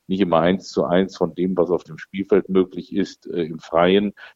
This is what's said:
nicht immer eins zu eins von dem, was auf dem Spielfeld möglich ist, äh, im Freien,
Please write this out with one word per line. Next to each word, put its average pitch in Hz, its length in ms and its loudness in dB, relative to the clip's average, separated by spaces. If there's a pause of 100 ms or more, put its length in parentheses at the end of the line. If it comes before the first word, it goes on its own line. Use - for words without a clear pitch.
nicht 95 120 -2
immer 82 220 2
eins 95 300 0
zu 85 120 0
eins 90 320 0
von 82 180 -2
dem, 90 220 -2
was 85 140 2
auf 85 160 -2
dem 78 120 -16
Spielfeld 95 520 -2
möglich 92 440 -2
ist, - 340 -6
äh, 85 160 -4
im 78 160 -8
Freien, 92 540 2 (220)